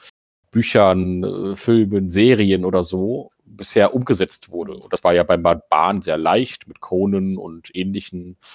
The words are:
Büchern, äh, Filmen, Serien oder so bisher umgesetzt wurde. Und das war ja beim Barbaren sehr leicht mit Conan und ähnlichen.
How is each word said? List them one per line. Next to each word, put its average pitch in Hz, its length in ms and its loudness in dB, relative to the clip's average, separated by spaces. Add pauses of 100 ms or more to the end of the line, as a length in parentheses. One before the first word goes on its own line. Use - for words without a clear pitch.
(520)
Büchern, 92 720 2
äh, 98 320 -6
Filmen, 101 520 2
Serien 98 560 4
oder 92 200 0
so 110 480 -6 (120)
bisher 104 500 0
umgesetzt 110 560 -2
wurde. 87 260 -10
Und - 160 -20
das 90 120 -2
war 87 100 4
ja 87 100 4
beim 87 180 0
Barbaren 85 600 0
sehr 78 140 -4
leicht 92 520 -2
mit - 120 -20
Conan 95 560 -2
und 82 380 -16
ähnlichen. 92 640 -8 (180)